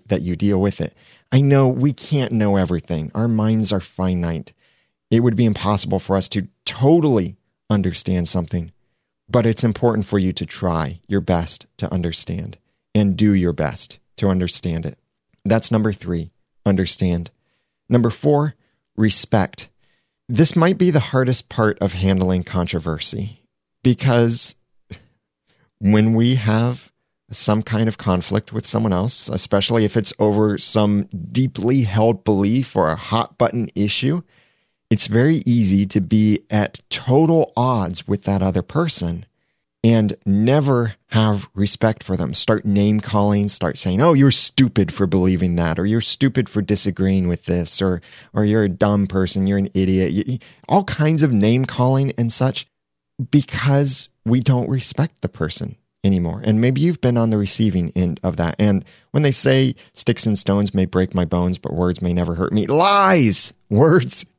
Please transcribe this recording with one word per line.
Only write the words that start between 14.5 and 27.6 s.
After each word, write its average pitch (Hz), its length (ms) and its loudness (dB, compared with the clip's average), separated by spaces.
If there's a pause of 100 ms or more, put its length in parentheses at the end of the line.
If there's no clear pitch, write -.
it. - 120 -12 (460)
That's 113 260 0
number 110 220 0
three, 87 380 -8 (360)
understand. 90 640 -2 (580)
Number 120 220 2
four, 147 440 0 (420)
respect. - 720 -2 (600)
This 135 280 2
might 175 220 2
be 180 120 4
the 147 100 2
hardest 123 480 -2
part 110 320 0
of 95 120 0
handling 92 520 0
controversy, 87 960 -6 (400)
because 120 720 2 (1200)
when 107 360 4
we 120 220 2
have 113 540 -2 (400)
some 107 320 -2